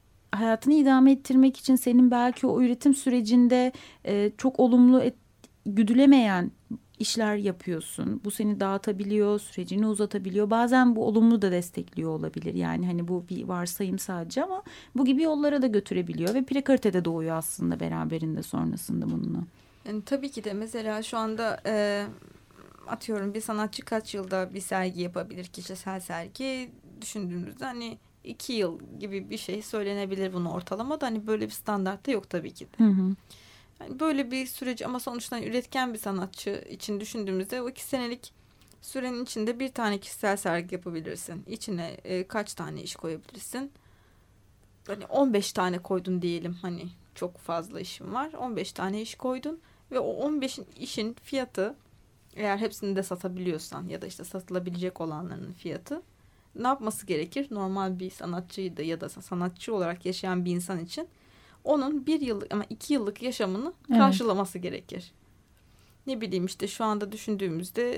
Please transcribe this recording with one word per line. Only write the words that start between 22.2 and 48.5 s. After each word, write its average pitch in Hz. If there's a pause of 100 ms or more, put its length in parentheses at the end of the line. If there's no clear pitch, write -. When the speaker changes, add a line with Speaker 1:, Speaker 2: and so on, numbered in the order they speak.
Speaker 2:
atıyorum 202
bir 220
sanatçı 214
kaç 220
yılda 190
bir 196
sergi 185
yapabilir, 180
kişisel 185
sergi 233 (300)
düşündüğümüzde 180
hani 233 (260)
iki -
yıl 190 (220)
gibi 196
bir 220
şey 208
söylenebilir 196
bunu 175
ortalama 220
da 277
hani 220
böyle 214
bir 214
standart 196
da 277
yok 208
tabii 170
ki -
de. -
Speaker 1:
Hı 214
hı. 190 (680)
Speaker 2:
Yani 262
böyle 277
bir 262
süreci 254
ama 254
sonuçta 240
hani 226
üretken 240
bir 214
sanatçı 196
için 208
düşündüğümüzde 208
o 240
iki -
senelik 240 (500)
sürenin 254
içinde 233
bir 269
tane 208
kişisel 202
sergi 175
yapabilirsin. 170
İçine, 185 (180)
e, 185
kaç 208
tane 156
iş -
koyabilirsin? 202 (1160)
Hani 202
on 269
beş 202
tane 180
koydun 180
diyelim 170 (100)
hani 175 (260)
çok 180
fazla 170
işin 185
var. 294
On 254